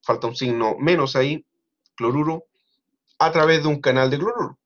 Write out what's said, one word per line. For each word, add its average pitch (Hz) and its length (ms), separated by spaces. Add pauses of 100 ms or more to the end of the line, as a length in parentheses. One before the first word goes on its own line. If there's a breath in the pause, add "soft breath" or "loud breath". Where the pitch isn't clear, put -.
falta 120 240
un 120 80
signo 117 420
menos 147 380
ahí, 143 300 (500)
cloruro, 151 500 (720)
a - 140
través 160 320
de 156 60
un 143 100
canal 131 300
de 143 80
cloruro. 208 480